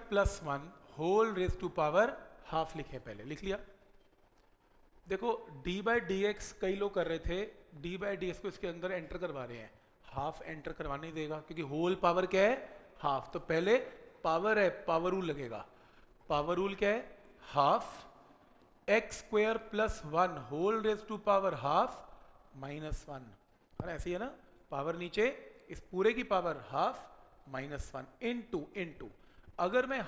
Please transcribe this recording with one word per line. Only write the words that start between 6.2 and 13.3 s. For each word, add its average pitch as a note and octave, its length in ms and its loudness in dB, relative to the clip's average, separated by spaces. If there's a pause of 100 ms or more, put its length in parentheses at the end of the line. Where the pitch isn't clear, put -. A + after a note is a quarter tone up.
कई F#3+ 140 2
लोग G3+ 180 -2
कर E3+ 140 2
रहे E3 120 -2
थे, F3 260 -2 (360)
d F3 200 -6
by G3+ 200 -2
dx F3 180 -4
को - 80 -6
इसके F#3 200 -6
अंदर E3+ 240 -6
enter E3+ 260 -6
करवा D3 280 -6
रहे A#2+ 120 -10
हैं, A2 140 -14 (360)
Half C#3 340 -4
enter D#3+ 320 -8
करवाने C#3+ 280 -6
नहीं D#3+ 120 -10
देगा, D#3 260 -4
क्योंकि D#3 240 -8
whole D#3+ 400 2
power F3+ 220 6
क्या F#3+ 180 6
है? A3+ 120 6 (440)
हाफ। C#3 340 0